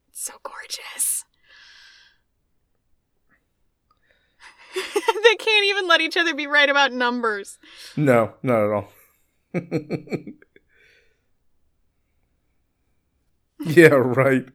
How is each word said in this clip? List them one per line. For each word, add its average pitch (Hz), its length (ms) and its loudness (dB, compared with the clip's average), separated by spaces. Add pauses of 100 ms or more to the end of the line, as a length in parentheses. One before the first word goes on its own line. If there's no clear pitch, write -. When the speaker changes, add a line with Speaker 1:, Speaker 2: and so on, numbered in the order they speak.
(120)
Speaker 1:
So - 220 -14 (100)
gorgeous. - 840 -10 (3500)
<laughs> 392 500 -4
They 440 120 6
can't 427 300 0
even 392 220 -2
let 330 140 4
each 320 160 -4
other 330 160 0
be 285 140 -8
right 285 220 2
about 277 240 2
numbers. 240 640 -4 (380)
Speaker 2:
No, 120 380 2 (100)
not 117 200 0
at 104 80 0
all. 104 200 -4 (640)
<laughs> 175 80 -4 (4000)
Yeah, 160 260 8
right. 131 640 2